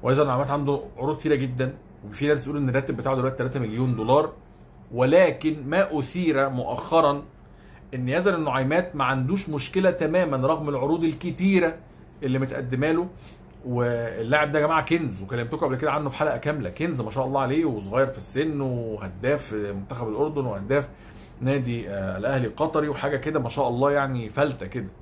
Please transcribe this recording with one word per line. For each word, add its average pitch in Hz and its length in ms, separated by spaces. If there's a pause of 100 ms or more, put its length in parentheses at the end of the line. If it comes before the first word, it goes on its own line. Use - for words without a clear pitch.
ويزن 135 200
النعيمات 135 280
عنده 143 320 (160)
عروض 139 180
كتيرة 156 180
جدًا، 127 400 (360)
وفي 135 160
ناس 147 140
بتقول 143 160
إن 139 120
الراتب 131 280
بتاعه 135 200
دلوقتي 131 200
تلاتة 131 240
مليون 120 360
دولار، 131 360 (600)
ولكن 151 640 (100)
ما 156 320
أثير 139 500
مؤخرًا 143 720 (720)
إن 127 140
يزن 180 260
النعيمات 151 600
ما 139 80
عندوش 135 440
مشكلة 175 420
تمامًا 156 560
رغم 151 220
العروض 143 360
الكتيرة 170 680 (480)
اللي 131 160
متقدمة 131 540
له. 175 160 (580)
واللاعب 120 880
ده 151 80
يا 147 60
جماعة 156 180
كنز، 135 380
وكلمتكم 120 440
قبل 131 100
كده 139 160
عنه 147 160
في 127 80
حلقة 151 200
كاملة، 135 340
كنز 156 300
ما 107 100
شاء 131 160
الله 135 140
عليه، 139 240
وصغير 117 420
في 127 120
السن، 147 420
وهداف 113 920
منتخب 104 560
الأردن، 139 380
وهداف 113 420 (520)
نادي، 123 500
آه، 95 280
الأهلي 123 280
القطري، 151 420
وحاجة 143 280
كده 151 240
ما 120 80
شاء 131 200
الله 127 240
يعني 131 360
فلتة 131 380
كده. 98 220 (140)